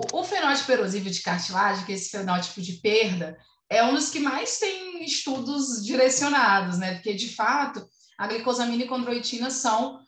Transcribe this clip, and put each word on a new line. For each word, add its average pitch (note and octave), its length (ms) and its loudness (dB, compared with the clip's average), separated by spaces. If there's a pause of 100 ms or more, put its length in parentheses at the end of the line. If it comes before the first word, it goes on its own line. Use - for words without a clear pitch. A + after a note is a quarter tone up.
(120)
o, E4+ 100 -2
o - 20 0
fenótipo D4 480 2
erosivo G3 380 0
de F3+ 120 -4
cartilagem, F#3+ 640 0
que G#3 60 -6
é G3 40 -4
esse - 140 -6
fenótipo F#3 520 -2
de F3 120 -6
perda, F#3 640 2 (320)
é A3+ 140 6
um C4 100 4
dos D4+ 160 2
que D#4 100 -4
mais C#4 380 -2
tem F#4 460 -4
estudos C4 840 -2
direcionados, B3+ 920 4
né? F#3 160 -2
Porque, G#3 180 -4
de - 220 -6
fato, C4 500 0 (320)
a G3+ 100 -4
glicosamina A#3+ 560 0
e B3 40 -6
condroitina A#3+ 640 -4
são, A#3+ 560 0